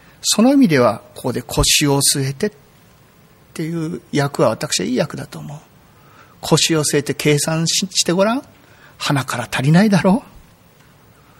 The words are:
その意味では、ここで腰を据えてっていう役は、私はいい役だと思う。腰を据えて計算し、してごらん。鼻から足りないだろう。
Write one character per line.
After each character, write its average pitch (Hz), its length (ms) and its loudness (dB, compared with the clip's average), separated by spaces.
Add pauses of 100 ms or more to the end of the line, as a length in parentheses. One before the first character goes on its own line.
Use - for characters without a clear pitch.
(220)
そ - 200 0
の 262 100 6
意 294 40 4
味 262 120 6
で 151 100 4
は、 113 240 2 (120)
こ - 100 -14
こ 127 80 -4
で 120 100 -6
腰 - 440 0
を 139 140 2
据 135 280 -2
え 139 40 -6
て 208 160 -6
っ - 40 -8 (1000)
て - 80 -10
い 160 240 -6
う 175 140 -8 (120)
役 147 300 -2
は、 123 80 4
私 - 300 -4
は 190 60 -4
い 226 40 -4
い 254 60 -2
役 185 200 -2
だ 156 100 -12
と - 120 -18
思 151 160 -16
う。 151 40 -18 (840)
腰 - 360 0
を 151 80 0
据 147 140 0
え 139 40 2
て 143 120 -4
計 147 240 2
算 160 280 -2
し、 - 240 -2
し - 140 -2
て 175 80 0
ご 190 120 2
ら 220 100 0
ん。 285 80 -6 (540)
鼻 135 280 -2
か - 120 -8
ら 117 140 -6
足 - 140 -4
り 147 80 4
な 175 120 6
い 220 60 2
だ 185 120 2
ろ 196 240 2
う。 - 40 -20 (1080)